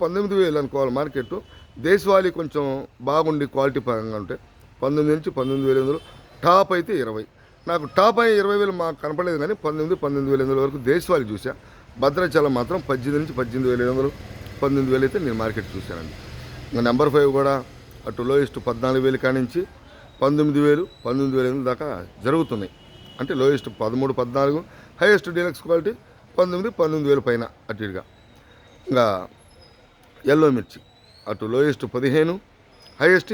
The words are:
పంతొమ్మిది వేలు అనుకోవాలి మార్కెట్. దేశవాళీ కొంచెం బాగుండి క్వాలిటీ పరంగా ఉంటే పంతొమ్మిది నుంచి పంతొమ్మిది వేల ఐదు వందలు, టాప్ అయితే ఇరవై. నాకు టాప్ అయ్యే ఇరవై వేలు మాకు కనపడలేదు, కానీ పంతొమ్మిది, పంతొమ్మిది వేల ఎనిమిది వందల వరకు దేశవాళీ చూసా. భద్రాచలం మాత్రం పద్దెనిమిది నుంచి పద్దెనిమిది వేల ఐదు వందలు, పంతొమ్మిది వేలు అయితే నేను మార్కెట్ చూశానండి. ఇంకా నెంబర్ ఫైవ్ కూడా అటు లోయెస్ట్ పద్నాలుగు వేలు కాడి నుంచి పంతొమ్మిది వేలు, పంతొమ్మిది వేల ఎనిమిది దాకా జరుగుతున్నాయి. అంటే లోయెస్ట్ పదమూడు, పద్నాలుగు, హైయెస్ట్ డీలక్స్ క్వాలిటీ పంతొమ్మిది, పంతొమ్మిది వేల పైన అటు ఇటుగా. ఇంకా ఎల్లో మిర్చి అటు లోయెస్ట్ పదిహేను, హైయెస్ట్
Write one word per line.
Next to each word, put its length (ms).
పంతొమ్మిది 380
వేలు 220
అనుకోవాలి 360
మార్కెట్. 380
దేశవాళీ 500
కొంచెం 260
బాగుండి 360
క్వాలిటీ 320
పరంగా 340
ఉంటే 140
పంతొమ్మిది 360
నుంచి 200
పంతొమ్మిది 320
వేల 120
ఐదు 60
వందలు, 140
టాప్ 320
అయితే 160
ఇరవై. 220
నాకు 160
టాప్ 260
అయ్యే 180
ఇరవై 200
వేలు 120
మాకు 200
కనపడలేదు, 400
కానీ 120
పంతొమ్మిది, 380
పంతొమ్మిది 300
వేల 100
ఎనిమిది 120
వందల 100
వరకు 140
దేశవాళీ 400
చూసా. 200
భద్రాచలం 560
మాత్రం 200
పద్దెనిమిది 340
నుంచి 160
పద్దెనిమిది 320
వేల 140
ఐదు 80
వందలు, 180
పంతొమ్మిది 320
వేలు 140
అయితే 180
నేను 160
మార్కెట్ 340
చూశానండి. 400
ఇంకా 200
నెంబర్ 260
ఫైవ్ 240
కూడా 160
అటు 200
లోయెస్ట్ 300
పద్నాలుగు 380
వేలు 180
కాడి 160
నుంచి 200
పంతొమ్మిది 440
వేలు, 180
పంతొమ్మిది 340
వేల 140
ఎనిమిది 200
దాకా 180
జరుగుతున్నాయి. 460
అంటే 220
లోయెస్ట్ 280
పదమూడు, 400
పద్నాలుగు, 380
హైయెస్ట్ 360
డీలక్స్ 300
క్వాలిటీ 260
పంతొమ్మిది, 320
పంతొమ్మిది 320
వేల 160
పైన 160
అటు 160
ఇటుగా. 180
ఇంకా 160
ఎల్లో 140
మిర్చి 220
అటు 220
లోయెస్ట్ 320
పదిహేను, 380
హైయెస్ట్ 320